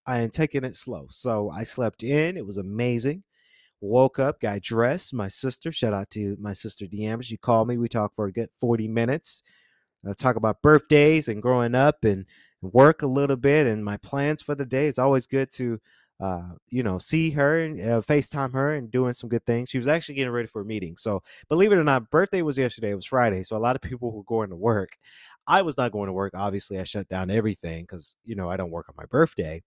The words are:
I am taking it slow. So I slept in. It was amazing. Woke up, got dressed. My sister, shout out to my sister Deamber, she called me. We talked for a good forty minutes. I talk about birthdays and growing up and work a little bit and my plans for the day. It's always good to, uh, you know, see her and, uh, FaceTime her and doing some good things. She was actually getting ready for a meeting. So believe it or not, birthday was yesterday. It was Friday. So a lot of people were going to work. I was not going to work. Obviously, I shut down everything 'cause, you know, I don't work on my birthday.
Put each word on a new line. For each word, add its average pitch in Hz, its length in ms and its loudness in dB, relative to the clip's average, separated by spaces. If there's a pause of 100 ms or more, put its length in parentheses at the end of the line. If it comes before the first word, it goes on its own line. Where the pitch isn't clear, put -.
I 123 120 -2
am 117 100 0
taking 143 340 -2
it 127 140 -8
slow. 87 320 -10
So 107 400 -4
I 87 140 -8
slept 117 400 -4
in. 151 340 0
It 139 80 -10
was 98 140 -10
amazing. 120 640 -2 (580)
Woke 123 380 2
up, 135 220 -2
got 101 200 -4
dressed. 120 540 -2
My 104 140 -4
sister, 131 440 -8
shout 110 220 0
out 98 160 -6
to 101 280 -4
my 104 140 -8
sister 104 340 -10
Deamber, 107 360 -6
she 113 160 -10
called 113 280 2
me. 120 120 -2
We 117 100 -2
talked 107 260 -4
for 104 120 -2
a 95 60 -4
good 113 180 -6 (100)
forty 117 280 0
minutes. 117 540 -2 (640)
I 98 60 -6
talk 123 240 0
about 107 240 0
birthdays 151 680 6
and 107 120 -6
growing 120 340 2
up 139 300 4
and 98 220 2 (340)
work 127 400 8
a 147 60 -2
little 139 300 2
bit 139 300 4
and 110 160 0
my 101 140 -4
plans 143 460 -2
for 147 120 -4
the 139 120 -4
day. 131 200 0
It's 139 120 -2
always 131 280 4
good 135 260 -2
to, 117 280 -4 (400)
uh, 90 360 -6 (120)
you 123 140 -2
know, 98 160 -2
see 160 320 -2
her 147 280 2
and, 156 220 -4
uh, 113 220 0
FaceTime 139 500 0
her 139 220 0
and 123 160 -8
doing 123 240 0
some 117 160 -10
good 117 160 -2
things. 120 240 -2
She 135 80 -4
was 120 100 -2
actually 156 280 -2
getting 127 160 -2
ready 120 140 -4
for 110 140 -10
a 98 40 -8
meeting. 98 340 -8
So 101 240 -2 (260)
believe 190 240 4
it 190 60 6
or 160 60 4
not, 131 260 2
birthday 185 320 2
was 143 160 -2
yesterday. 113 320 -2
It 101 60 -2
was 92 100 -12
Friday. 110 380 2
So 110 120 -6
a - 20 -2
lot 120 180 2
of - 60 -8
people 120 300 -6
were 104 120 -14
going 110 260 -2
to 90 60 -12
work. 101 420 0 (480)
I 190 160 4
was 160 160 -2
not 123 140 0
going 101 160 -2
to 95 40 -4
work. 98 220 -4
Obviously, 98 440 -4
I 92 60 -6
shut 98 240 -8
down 92 220 -4
everything 92 560 -2
'cause, - 360 -18
you 113 120 -10
know, 92 160 -6
I 92 80 -4
don't 90 120 -6
work 82 180 -10
on - 100 -20
my - 80 -16
birthday. 87 600 0